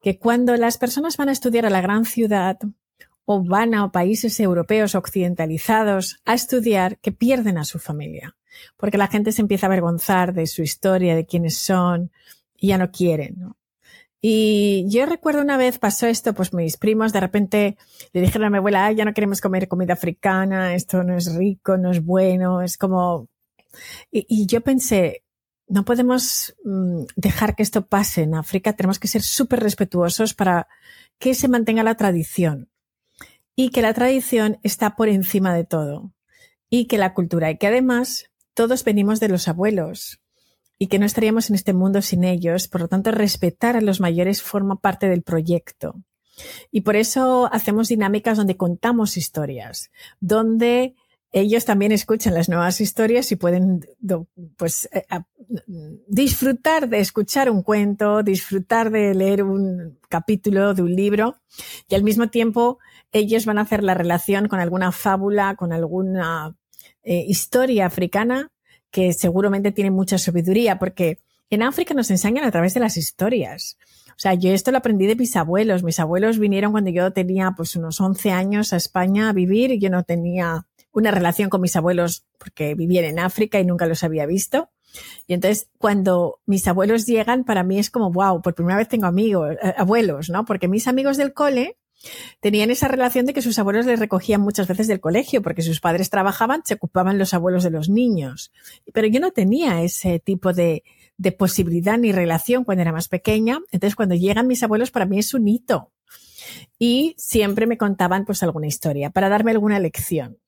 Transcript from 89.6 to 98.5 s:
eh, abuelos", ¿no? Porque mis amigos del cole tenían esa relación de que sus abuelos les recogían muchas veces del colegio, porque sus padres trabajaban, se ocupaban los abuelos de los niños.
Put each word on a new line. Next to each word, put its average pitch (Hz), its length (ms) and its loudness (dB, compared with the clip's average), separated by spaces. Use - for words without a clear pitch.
eh, 185 160 0
abuelos", 180 520 2
¿no? 196 160 -2
Porque 190 220 -2
mis 202 200 0
amigos 269 300 0
del 277 160 -2
cole 285 440 0
tenían 208 300 2
esa 269 180 0
relación 254 380 2
de 269 80 -2
que 269 80 -2
sus 226 180 0
abuelos 208 260 0
les 240 140 2
recogían 208 420 0
muchas 202 260 0
veces 202 200 0
del 196 120 0
colegio, 220 420 0
porque 170 200 -4
sus 160 180 -2
padres 180 300 0
trabajaban, 214 540 0
se 233 120 -4
ocupaban 185 420 0
los 190 160 0
abuelos 180 300 2
de 175 80 2
los 160 180 -2
niños. 196 600 0